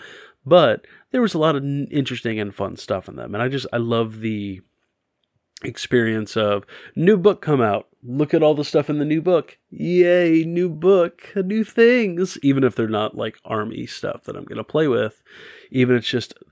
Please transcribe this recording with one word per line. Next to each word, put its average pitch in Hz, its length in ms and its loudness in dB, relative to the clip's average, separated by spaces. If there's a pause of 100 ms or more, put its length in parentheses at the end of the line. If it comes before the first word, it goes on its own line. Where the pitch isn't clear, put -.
(460)
but 139 400 4 (260)
there 254 100 0
was 226 120 0
a 170 60 -2
lot 156 160 2
of 139 80 -4
n-, 143 280 -4
interesting 120 500 -4
and 101 120 -6
fun 95 220 -6
stuff - 320 -6
in - 80 -16
them, 62 180 -10
and 107 80 -4
I 123 60 0
just, 131 240 -6
I 117 60 -4
love 117 420 -2
the 104 400 -6 (1040)
experience 113 720 -2
of, 104 280 -2 (300)
"New 190 220 4
book 180 240 2
come 143 200 0
out, 107 260 0 (160)
look 135 300 -2
at 160 100 4
all 151 100 4
the 147 100 -2
stuff 147 260 0
in 151 100 -2
the 143 60 0
new 156 160 -2
book, 165 360 -2 (140)
yay, 175 720 2
new 175 240 -2
book, 175 680 0
new 202 280 -2
things," 214 800 2
even 135 200 4
if 123 120 2
they're 113 120 0
not, 107 280 -4
like, 110 280 -8
army 113 440 -6
stuff - 380 -10
that - 100 -10
I'm 95 100 -14
gonna 110 180 -10
play 156 240 0
with, 113 360 -2 (480)
even 123 240 2
it's 117 120 -2
just - 260 -4 (180)